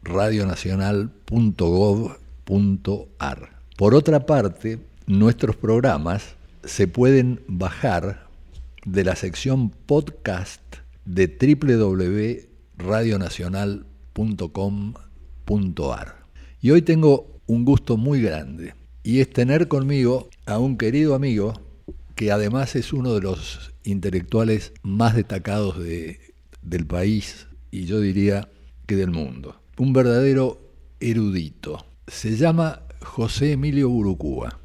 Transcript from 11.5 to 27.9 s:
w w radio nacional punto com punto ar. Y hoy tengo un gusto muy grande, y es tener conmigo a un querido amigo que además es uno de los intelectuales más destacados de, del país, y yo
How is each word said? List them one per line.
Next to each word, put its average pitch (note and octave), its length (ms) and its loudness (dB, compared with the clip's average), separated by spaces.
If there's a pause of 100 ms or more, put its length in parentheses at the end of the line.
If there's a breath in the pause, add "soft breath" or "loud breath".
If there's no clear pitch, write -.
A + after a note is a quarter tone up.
w F#2 280 2
w G#2 420 -2 (280)
radio G#2+ 420 0
nacional F#2+ 680 -6 (280)
punto G#2 400 -4
com G2+ 420 -4 (500)
punto F#2 480 -2
ar. - 360 -12 (340 soft breath)
Y A#2 80 4
hoy E3 120 8
tengo D#3 680 2
un A#2 160 2
gusto C3 320 2
muy C3 260 0
grande, D#2 520 -6 (280)
y A#2 160 2
es C3 140 2
tener C#3 340 2
conmigo C3+ 640 0 (160)
a G#2+ 140 -2
un B2+ 180 0
querido C#3 380 2
amigo A#2 440 -2 (540)
que G#2+ 160 -2
además G#2+ 460 0
es A#2+ 160 -4
uno B2+ 220 -2
de G#2 80 2
los - 600 -8
intelectuales G2+ 920 -2 (100)
más A2 340 2
destacados G2+ 640 -2
de, E2+ 400 -8 (400)
del E2 260 -6
país, F#2+ 600 -2 (240)
y F#2+ 160 -10
yo G#2 140 -2